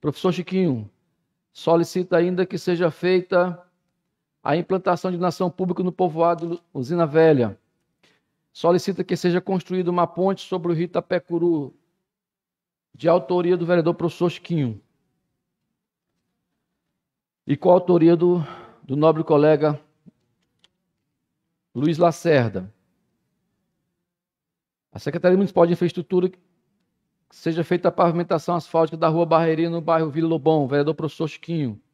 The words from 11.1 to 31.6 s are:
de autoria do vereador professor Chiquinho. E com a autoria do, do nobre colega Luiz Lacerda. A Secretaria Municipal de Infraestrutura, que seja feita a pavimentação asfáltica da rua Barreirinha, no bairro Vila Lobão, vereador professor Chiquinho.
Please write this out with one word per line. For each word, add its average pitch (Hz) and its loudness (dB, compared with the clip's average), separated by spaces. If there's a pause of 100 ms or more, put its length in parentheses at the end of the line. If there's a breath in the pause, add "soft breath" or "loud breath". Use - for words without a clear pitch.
de 143 -6
autoria 175 0
do 170 -4
vereador 170 2
professor 170 -2
Chiquinho. 131 -4 (2750)
E 143 0
com 180 2
a 180 8
autoria 170 4
do, 175 2 (380 loud breath)
do 135 -6
nobre 156 4
colega 151 2 (1900)
Luiz 147 0
Lacerda. 127 0 (2250)
A - -16
Secretaria 180 0
Municipal 190 4
de 170 2
Infraestrutura, 180 -2
que 185 -10 (920)
seja 165 -4
feita 180 0
a 165 -2
pavimentação 175 0
asfáltica 165 -2
da 165 0
rua 165 2
Barreirinha, 165 2
no 170 -6
bairro 160 0
Vila 160 -2
Lobão, 156 0
vereador 143 0
professor 156 -6
Chiquinho. 147 -8 (140)